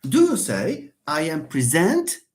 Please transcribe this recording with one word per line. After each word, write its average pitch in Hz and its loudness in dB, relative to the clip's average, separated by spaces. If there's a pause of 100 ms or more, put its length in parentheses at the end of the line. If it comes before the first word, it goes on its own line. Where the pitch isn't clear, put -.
Do 240 2
you 339 4
say, 117 -4 (160)
I 151 -2
am 156 -4
present? 165 0 (160)